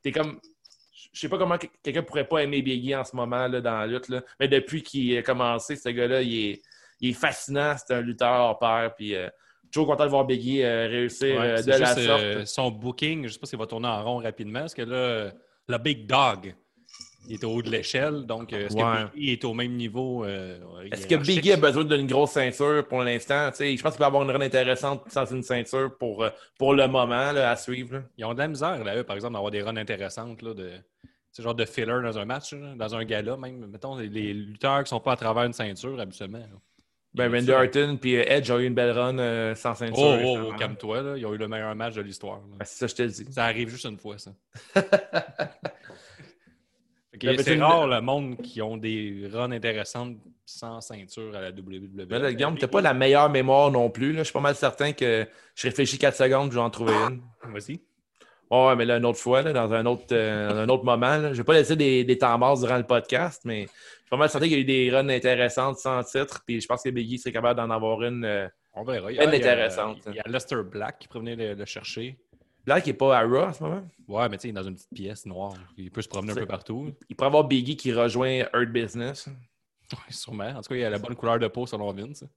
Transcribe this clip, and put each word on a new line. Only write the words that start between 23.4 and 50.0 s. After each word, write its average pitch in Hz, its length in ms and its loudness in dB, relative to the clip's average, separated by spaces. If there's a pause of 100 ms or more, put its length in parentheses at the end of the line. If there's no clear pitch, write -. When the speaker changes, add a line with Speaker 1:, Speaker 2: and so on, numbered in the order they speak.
Speaker 1:
Tu - 60 -16
sais, 139 200 -2
je - 40 -8
pense 156 120 -2
qu'il - 80 -2
va 143 60 6
avoir 139 160 4
une 135 60 -2
run 135 120 0
intéressante 131 680 0
sans 135 240 -2
une 127 80 -6
ceinture 131 560 -2
pour, 110 260 -4
euh, 110 60 0 (300)
pour 135 160 6
le 139 120 6
moment, 127 440 2
là, 135 180 4
à 120 60 2
suivre, 127 400 -8
là. 135 80 -8 (140)
Speaker 2:
Ils 110 80 -10
ont 117 100 -4
de 127 40 -8
la 151 100 0
misère, 147 340 -4
là, 104 140 -4
eux, 123 80 -2
par 101 100 -8
exemple, 117 180 -8
d'avoir 104 180 -4
des 104 120 -4
runs 110 140 -6
intéressantes, 107 680 -8
là, 113 100 -10
de, 92 180 -12 (600)
ce - 100 -18
genre 117 140 -4
de 117 100 0
filler 113 220 -4 (160)
dans 110 160 -4
un 101 60 -6
match, 135 280 -8
là, 143 220 -16
dans 110 180 -6
un 113 120 -4
gala, 110 320 -4
même. 127 340 -14
Mettons, 135 260 -12
les, 110 120 -8
les 104 240 -6
lutteurs 107 500 -2
qui - 60 -8
sont 117 100 -4
pas 127 140 0
à - 20 4
travers 117 300 0
une 120 80 -2
ceinture, 117 460 -8
habituellement, 98 380 -10
là. 117 80 -16 (680)
Speaker 1:
Ben, 123 160 2
Speaker 2:
Ils 120 40 0
Speaker 1:
Randy 123 160 4
Speaker 2:
ont 131 60 8
Speaker 1:
Orton 139 440 4
puis, 127 160 2
euh, 120 80 4
Edge 135 240 4
ont 123 80 4
eu 123 80 2
une 123 80 0
belle 120 240 4
run, 127 220 0
euh, 113 340 0
sans 110 220 -4
ceinture 117 240 -4
Speaker 2:
Oh, 143 140 8
oh, 120 40 4
Speaker 1:
récemment. 117 340 0
Speaker 2:
oh, 104 60 -10
calme-toi, 113 460 -4
là. 139 120 -6
Ils 123 120 -8
ont 104 80 -4
eu - 20 -8
le 107 100 -6
meilleur 110 280 -6
match 113 180 -6
de 107 80 -8
l'histoire, 101 380 -12
là. 101 180 -20
Speaker 1:
Ben, 101 80 -10
c'est - 140 -18
ça, 123 80 -2
je - 80 -8
te 123 80 -2
le 120 60 0
dis. 104 220 -12
Speaker 2:
Ça 127 140 -2
arrive 113 240 -2
juste 120 160 -14
une 104 140 -12
fois, 104 180 -16
ça. 95 140 -20 (420)
Speaker 1:
<laughs> 196 80 4 (2250)
Speaker 2:
Fait 107 80 -20
que 127 80 -2
Speaker 1:
Ben, 131 60 4
mais 127 40 4
Speaker 2:
c'est 139 60 2
Speaker 1:
c'est 131 120 4
une 151 80 4
Speaker 2:
rare, 156 240 6
le 120 140 2
monde 131 400 -2
qui 117 200 -10
ont 110 160 -4
des 107 540 -6
runs 120 200 -4
intéressantes 113 680 -6 (280)